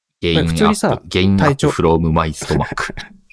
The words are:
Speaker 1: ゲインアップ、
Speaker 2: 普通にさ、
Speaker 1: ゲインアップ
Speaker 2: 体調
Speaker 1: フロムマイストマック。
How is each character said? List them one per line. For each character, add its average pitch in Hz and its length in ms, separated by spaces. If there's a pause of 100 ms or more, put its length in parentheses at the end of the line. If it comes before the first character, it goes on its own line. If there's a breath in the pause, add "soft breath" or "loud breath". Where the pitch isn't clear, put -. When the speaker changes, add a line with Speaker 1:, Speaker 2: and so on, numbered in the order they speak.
(200)
Speaker 1:
ゲ - 140
イ - 20
ン 80 40
ア - 20
ッ 82 40
プ、 82 60
Speaker 2:
普 80 40
通 214 120
に 214 80
さ、 - 300
Speaker 1:
ゲ 92 160
イ 95 60
ン 98 60
ア - 20
ッ - 20
プ - 60
Speaker 2:
体 143 140
調 147 120
Speaker 1:
フ - 140
ロ 82 160
ム 82 120
マ 82 140
イ 80 80
ス - 140
ト 76 100
マ - 80
ッ - 100
ク。 - 200 (380)